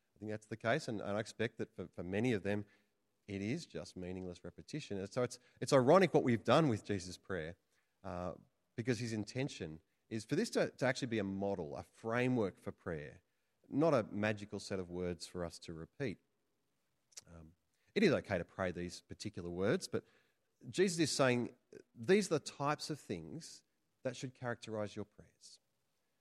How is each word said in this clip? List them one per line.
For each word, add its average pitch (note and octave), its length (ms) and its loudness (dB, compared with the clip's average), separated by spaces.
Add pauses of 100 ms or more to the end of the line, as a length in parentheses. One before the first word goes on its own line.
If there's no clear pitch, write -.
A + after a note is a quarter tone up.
(160)
I - 20 -20
think G#2+ 120 -8
that's G#2+ 160 -6
the A2+ 100 -6
case, A#2 320 0
and, G#2 140 -4
and G2+ 120 -4
I G#2+ 60 0
expect - 380 -4
that G#2+ 180 -4
for, F2+ 180 -8
for - 80 -8
many G#2 300 0
of G2 100 0
them, G2+ 220 -2 (640)
it G2 140 -6
is B2 240 -4
just - 320 -10
meaningless F#2 480 -8
repetition. F#2+ 540 -10
And G2 120 -6
so B2 120 -2
it's, - 160 -4 (200)
it's - 140 0
ironic D3+ 400 8
what C3 120 6
we've A#2 200 2
done D3+ 240 8
with G#2+ 160 2
Jesus' F#2 320 -4
prayer, F2 380 -6 (500)
uh, F2+ 280 -6 (440)
because A#2 220 0
his A2+ 160 -4
intention G#2 640 -6 (320)
is A2 160 -4
for D3 100 0
this A#3 140 0
to, G3+ 260 0
to - 80 -2
actually C3 240 0
be A2+ 120 0
a G2 40 0
model, G2 500 -2
a F2 100 -10 (180)
framework A#2 600 0
for - 80 -6
prayer, D#2 500 -8 (500)
not D3+ 240 4
a A2+ 180 4
magical G#2 480 -2
set - 180 -4
of F2 120 -6
words F2 360 -4
for F2+ 160 -8
us E2+ 180 -8
to - 120 -12
repeat. E2 460 -8 (1160)
Um, E2 120 -18 (480)
it G3+ 80 4
is F#3 100 8
okay G2 240 2
to E2+ 80 0
pray F#2 280 -2
these F2 360 -6
particular F#2 400 -10
words, G2 400 0
but A2 140 -4 (680)
Jesus E3+ 280 2
is D#3 120 2
saying, B2 380 4 (500)
"These F#3 280 4
are F3 80 0
the C#3 100 -2
types D3 460 -2
of D3+ 100 -6
things F2 600 -8 (420)
that B2+ 120 -4
should B2+ 220 -10
characterize A2 560 -6
your G#2 120 -6
prayers." - 540 -20 (600)